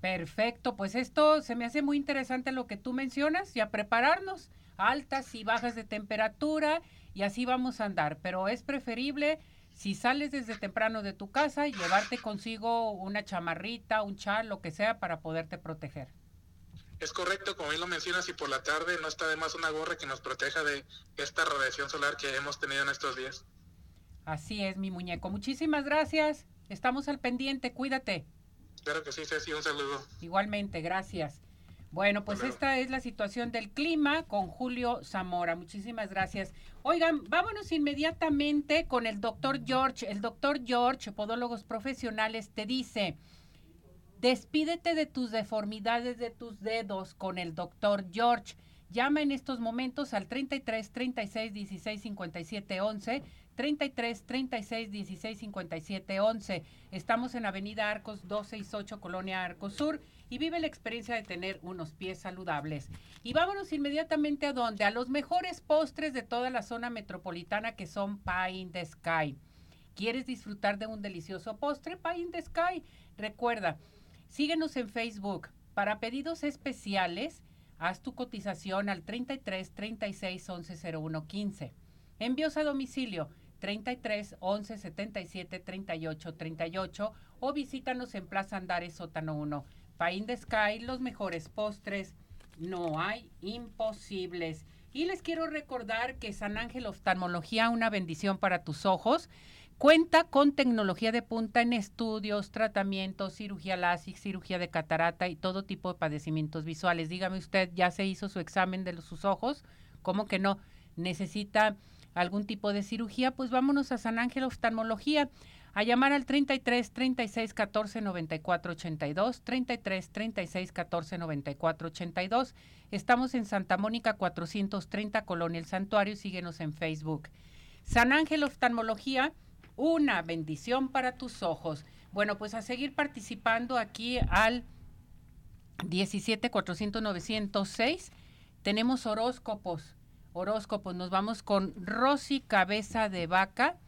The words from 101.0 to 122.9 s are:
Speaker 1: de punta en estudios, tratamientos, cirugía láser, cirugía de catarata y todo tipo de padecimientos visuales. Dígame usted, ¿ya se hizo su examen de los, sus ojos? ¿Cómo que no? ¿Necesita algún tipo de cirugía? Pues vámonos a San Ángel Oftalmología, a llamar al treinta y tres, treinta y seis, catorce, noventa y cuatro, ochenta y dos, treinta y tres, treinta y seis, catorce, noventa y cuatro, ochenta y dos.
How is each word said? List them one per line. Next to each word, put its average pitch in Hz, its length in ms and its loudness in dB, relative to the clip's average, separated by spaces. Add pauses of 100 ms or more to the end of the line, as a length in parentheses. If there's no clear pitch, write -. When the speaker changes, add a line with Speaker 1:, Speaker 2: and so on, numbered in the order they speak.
Speaker 1:
de 233 80 2
punta 226 400 2
en 240 140 4
estudios, 214 760 -2
tratamientos, 196 840 0
cirugía 190 420 -4
láser, 180 400 2
cirugía 185 420 -4
de 175 120 -2
catarata 165 580 2
y 165 80 -4
todo 190 300 -2
tipo 185 260 -4
de 175 60 -8
padecimientos 156 640 -2
visuales. 165 460 0
Dígame 185 260 -2
usted, 185 380 2
¿ya 180 160 6
se 196 160 -2
hizo 196 240 -2
su 190 100 -4
examen 185 440 2
de 180 100 -4
los, 160 100 -12
sus 160 220 -4
ojos? 220 380 2 (360)
¿Cómo 196 240 0
que 202 140 0
no? 196 200 4 (380)
¿Necesita 202 800 2 (380)
algún 185 320 0
tipo 208 260 0
de 202 100 0
cirugía? 226 500 0
Pues 254 180 -4
vámonos 269 420 4
a 240 60 0
San 226 200 0
Ángel 247 260 0
Oftalmología, 233 840 2 (440)
a 208 120 2
llamar 247 280 6
al 277 140 2
treinta 277 260 4
y 269 60 2
tres, 247 340 2
treinta 254 300 0
y 226 60 0
seis, 220 260 -2
catorce, 214 460 0
noventa 180 340 -2
y 156 60 -4
cuatro, 175 320 0
ochenta 160 340 -4
y 147 80 -2
dos, 214 280 2
treinta 254 300 0
y 233 60 -2
tres, 190 320 -4
treinta 214 320 -4
y 170 60 -4
seis, 185 240 -4
catorce, 170 440 -4
noventa 151 360 -2
y - 20 -4
cuatro, 160 340 0
ochenta 170 360 -4
y 190 40 -6
dos. 247 280 2 (340)